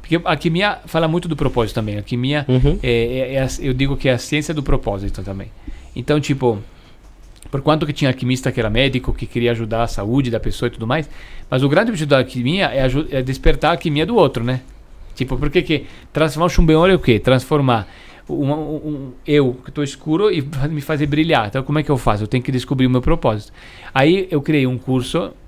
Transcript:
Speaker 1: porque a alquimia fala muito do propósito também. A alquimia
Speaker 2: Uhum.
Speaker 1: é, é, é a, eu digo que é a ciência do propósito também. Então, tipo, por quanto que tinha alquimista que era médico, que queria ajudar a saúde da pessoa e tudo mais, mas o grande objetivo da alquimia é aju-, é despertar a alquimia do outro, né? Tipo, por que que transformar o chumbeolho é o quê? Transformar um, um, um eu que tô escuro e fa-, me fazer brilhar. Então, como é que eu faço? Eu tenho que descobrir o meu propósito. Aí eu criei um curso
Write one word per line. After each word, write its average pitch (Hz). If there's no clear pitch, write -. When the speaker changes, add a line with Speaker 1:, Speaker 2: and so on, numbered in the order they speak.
Speaker 1:
porque 160
a 170
alquimia 175
fala 160
muito 175
do 156
propósito 123
também. 107
A 101
alquimia 131
Speaker 2:
Uhum. 123
Speaker 1:
é, 127
é, 123
é 135
a, 131
eu 135
digo 135
que 139
é 131
a 117
ciência 151
do 147
propósito 101
também. 98
Então, 147
tipo, 127
por 139
quanto 156
que 147
tinha 139
alquimista 127
que 123
era 110
médico, 123
que -
queria 120
ajudar 113
a -
saúde 117
da 113
pessoa 117
e 120
tudo 113
mais, 147
mas 131
o 143
grande 214
objetivo 156
da 139
alquimia 131
é 131
aju-, 135
é 131
despertar 143
a -
alquimia 160
do 226
outro, 135
né? 127
Tipo, 135
por 143
que 170
que -
transformar 151
o -
chumbeolho 170
é -
o -
quê? 113
Transformar 127
um, 143
um, 151
um 139
eu 139
que -
tô 147
escuro 160
e 160
fa-, 143
me 151
fazer 151
brilhar. 147
Então, 127
como 147
é 151
que 147
eu 139
faço? 107
Eu -
tenho 127
que -
descobrir 127
o 127
meu 127
propósito. 113
Aí 175
eu 143
criei 143
um 127
curso 135